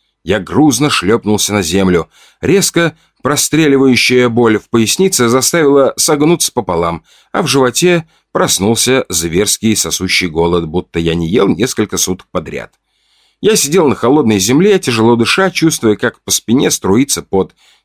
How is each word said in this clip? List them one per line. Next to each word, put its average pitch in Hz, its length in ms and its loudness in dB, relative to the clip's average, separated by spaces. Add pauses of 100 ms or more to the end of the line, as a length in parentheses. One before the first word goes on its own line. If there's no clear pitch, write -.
(240)
Я 98 160 -2
грузно 120 500 0
шлёпнулся 104 640 -2
на 104 80 0
землю. 90 480 0 (320)
Резко 170 540 0 (260)
простреливающая 135 1080 2
боль 113 280 2
в - 120 -10
пояснице 120 580 0
заставила 139 720 2
согнуться 156 560 0
пополам, 85 500 -4 (280)
а - 100 -2
в 165 60 -4
животе 139 600 0 (240)
проснулся 123 800 -2
зверский 92 640 -2
сосущий 92 520 -4
голод, 85 400 -2
будто 85 320 -6
я 82 160 -2
не 85 120 -2
ел 90 200 0
несколько 104 500 -4
суток 92 340 -6
подряд. 71 420 -10 (680)
Я 220 140 2
сидел 156 320 0
на 110 80 2
холодной 117 440 2
земле, 156 400 2
тяжело 117 360 2
дыша, 143 360 0
чувствуя, 120 440 0
как - 260 -6
по - 100 -12
спине 147 400 0
струится 110 500 0
пот, 92 340 -2 (300)